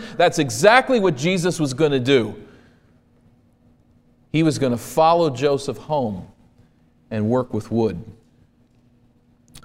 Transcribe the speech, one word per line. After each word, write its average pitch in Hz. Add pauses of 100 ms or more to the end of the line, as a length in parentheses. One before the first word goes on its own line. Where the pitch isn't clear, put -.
(180)
that's 170
exactly 208
what 180
Jesus 170
was 139
gonna 143
do. 120 (2000)
He 156
was 139
gonna 123
follow 160
Joseph 135
home 117 (840)
and 107
work 123
with 107
wood. 110 (1600)